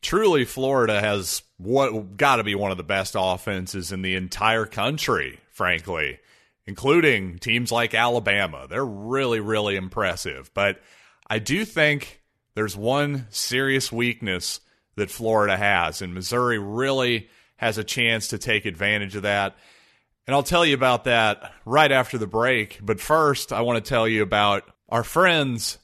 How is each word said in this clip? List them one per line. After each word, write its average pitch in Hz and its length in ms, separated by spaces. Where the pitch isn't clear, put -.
Truly, 175 440
Florida 127 540
has 104 420
what 107 600
gotta 131 260
be 104 100
one 98 160
of 92 80
the 90 60
best 95 340
offenses 92 760
in 92 120
the 92 120
entire 107 520
country, 107 720
frankly, 80 720
including 110 720
teams 117 320
like 117 240
Alabama. 101 760
They're 120 160
really, 117 540
really 104 360
impressive. 92 760
But 98 260
I 110 120
do 143 260
think 151 560
there's 104 240
one 135 520
serious 135 640
weakness 117 680
that 101 140
Florida 107 460
has, 92 460
and 90 120
Missouri 117 460
really 123 680
has 110 220
a 110 60
chance 117 440
to 113 100
take 107 280
advantage 101 500
of 104 60
that. 101 340
And 131 80
I'll 139 80
tell 170 220
you 147 80
about 127 320
that 113 480
right 143 280
after 131 260
the 107 100
break. 113 540
But 104 180
first, 151 540
I 110 80
want 117 220
to - 40
tell 113 200
you 110 140
about 101 420
our 117 140
friends 151 800